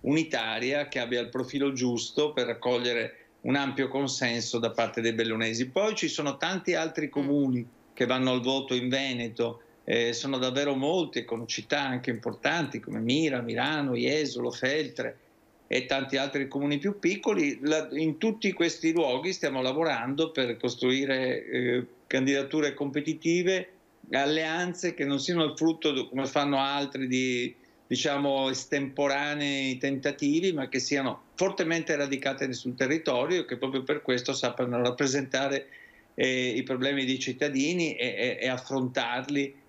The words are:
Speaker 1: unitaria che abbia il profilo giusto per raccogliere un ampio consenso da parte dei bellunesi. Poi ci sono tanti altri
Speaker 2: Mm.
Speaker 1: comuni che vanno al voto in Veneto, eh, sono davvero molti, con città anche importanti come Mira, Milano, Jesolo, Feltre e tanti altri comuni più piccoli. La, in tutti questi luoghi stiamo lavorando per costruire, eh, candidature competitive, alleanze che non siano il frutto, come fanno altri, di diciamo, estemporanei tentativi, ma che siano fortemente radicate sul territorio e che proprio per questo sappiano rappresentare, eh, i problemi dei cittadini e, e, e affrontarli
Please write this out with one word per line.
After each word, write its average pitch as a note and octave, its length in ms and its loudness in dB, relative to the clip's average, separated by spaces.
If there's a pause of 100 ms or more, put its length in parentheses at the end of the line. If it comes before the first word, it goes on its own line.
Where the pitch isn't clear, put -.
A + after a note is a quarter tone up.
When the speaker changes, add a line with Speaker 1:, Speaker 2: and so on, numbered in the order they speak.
Speaker 1:
unitaria C3+ 800 0
che C#3 100 -4
abbia A#2+ 220 0
il A#2 80 -4
profilo C3+ 440 0
giusto B2+ 600 0
per B2 140 0
raccogliere A#2+ 720 0 (260)
un B2+ 120 0
ampio C3+ 340 0
consenso B2 680 0
da A2+ 120 2
parte A#2 300 0
dei A#2 120 2
bellunesi. A2+ 560 0
Poi G3+ 260 2
ci D#3+ 140 0
sono D3 280 -2
tanti F3 380 0
altri D#3+ 320 -2
Speaker 2:
Mm. B2+ 40 -6
Speaker 1:
comuni C#3 580 2 (240)
che B2+ 140 0
vanno B2+ 240 2
al B2+ 100 2
voto C3+ 340 0
in B2 140 0
Veneto, A#2+ 760 -2 (220)
eh, A#2 280 2
sono C3+ 260 -2
davvero C3+ 360 0
molti, C#3+ 500 0
con A#2 220 -4
città C#3+ 340 -2
anche B2+ 300 -2
importanti C3+ 720 -2
come A2 200 -6
Mira, C3 400 2
Milano, B2+ 540 -2
Jesolo, B2+ 560 0
Feltre C3 680 -2 (500)
e C3 180 0
tanti C3+ 300 0
altri C#3 320 -2
comuni C#3+ 300 0
più G3+ 200 -2
piccoli. F3+ 640 2
La, D#3 300 2
in D#3 260 0
tutti G#3+ 340 2
questi E3 400 2
luoghi D#3+ 400 2
stiamo C3+ 300 -2
lavorando C#3 680 0
per A#2+ 260 0
costruire, C3 880 0
eh, B2 400 0 (200)
candidature C#3 680 2
competitive, E3 960 0 (400)
alleanze D#3+ 840 0
che C#3+ 100 -2
non C#3 140 0
siano E3+ 260 2
il D3+ 120 0
frutto, D#3 520 2
come C3+ 180 -2
fanno C#3+ 320 2
altri, C#3 480 -2
di B2+ 480 0 (320)
diciamo, C#3 640 2
estemporanei C#3 1300 0
tentativi, C#3+ 760 2
ma C#3 160 -2
che C3 120 0
siano C3+ 420 -2 (120)
fortemente E3 600 0
radicate C3+ 580 -2
sul B2 220 -6
territorio D3 680 0
e - 20 -4
che B2 120 -6
proprio C3 260 -2
per D3 200 -2
questo B2 300 0
sappiano B2 500 0
rappresentare, C3+ 840 0 (460)
eh, B2+ 340 2
i B2 140 0
problemi C3+ 420 0
dei C3 140 0
cittadini D3 760 0
e, A#2+ 120 -2
e, A2 340 -2
e B2+ 80 0
affrontarli B2+ 1040 -2 (140)